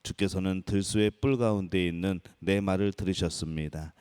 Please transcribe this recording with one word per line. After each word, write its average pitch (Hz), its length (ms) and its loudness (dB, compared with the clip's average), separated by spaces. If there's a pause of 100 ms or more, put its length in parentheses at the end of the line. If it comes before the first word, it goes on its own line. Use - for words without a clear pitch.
주께서는 95 600 -2
들소의 101 460 2 (100)
뿔 135 160 2
가운데 98 500 2
있는 87 340 -2 (180)
내 98 220 2
말을 98 320 2
들으셨습니다. 80 1080 -4